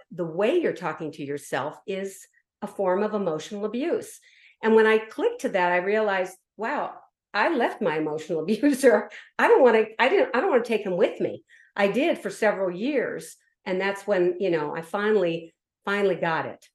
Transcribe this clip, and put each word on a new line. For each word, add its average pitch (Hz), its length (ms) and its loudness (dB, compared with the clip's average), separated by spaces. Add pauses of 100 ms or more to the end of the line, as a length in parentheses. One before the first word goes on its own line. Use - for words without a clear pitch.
(100)
the 170 140 -6
way 202 360 0
you're 220 120 0
talking 160 400 -8
to 151 120 -12
yourself 143 520 -6 (100)
is 190 400 -8 (340)
a 208 60 -10
form 190 360 0
of 214 120 -2
emotional 190 500 -4
abuse. 254 560 -4 (420)
And 220 140 4
when 220 100 8
I 220 120 4
clicked 466 420 -4
to 269 100 -2
that, 180 220 2
I 180 60 2
realized, 190 580 0 (200)
wow, 220 360 -6 (420)
I 269 200 2
left 262 280 -2
my 160 160 0
emotional 156 420 -4
<laughs> - 20 -4
abuser. 220 680 2 (280)
I 277 100 4
don't 427 140 6
wanna, 220 240 6 (120)
I 247 100 4
didn't, 320 260 2
I 240 60 0
don't 370 100 0
wanna 254 120 4
take 214 240 -4
him 180 100 -2
with 226 240 0
me. 107 220 -6 (320)
I 202 140 2
did 269 300 0
for 196 120 -8
several 190 400 0
years. 190 640 -4 (280)
And 185 160 -2
that's 202 260 -4
when, 180 320 2
you 190 120 0
know, 147 260 -2
I 165 60 -6
finally, 180 720 -2 (300)
finally 196 300 0
got 165 320 -2
it. - 180 -14 (100)